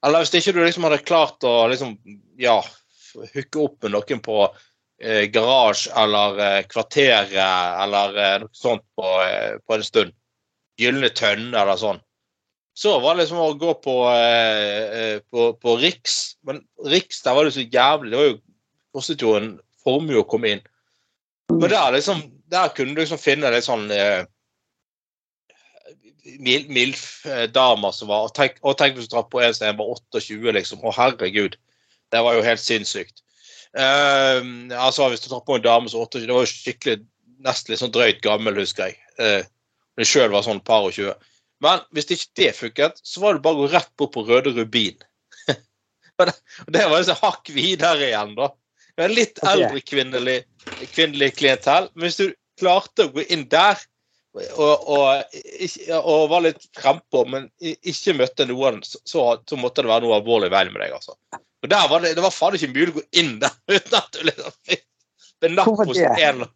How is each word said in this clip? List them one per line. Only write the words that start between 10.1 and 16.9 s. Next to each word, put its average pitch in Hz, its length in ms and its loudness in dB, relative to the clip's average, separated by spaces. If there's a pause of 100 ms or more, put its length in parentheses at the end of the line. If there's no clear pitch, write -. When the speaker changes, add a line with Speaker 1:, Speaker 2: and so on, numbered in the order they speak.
Speaker 1:
Gylne 123 300 0
tønne, 110 480 -2
eller 98 240 2
sånn. 101 220 -4 (760)
Så - 240 0
var 160 160 2
det 175 80 2
liksom 170 180 -4
å 151 160 0
gå 160 160 -2
på, 131 200 -4 (120)
eh, 113 920 2
eh, 110 200 -4
på, 117 380 0
på 120 180 2
Riks, - 680 -4
men 135 180 -12 (160)
Riks, 151 440 -2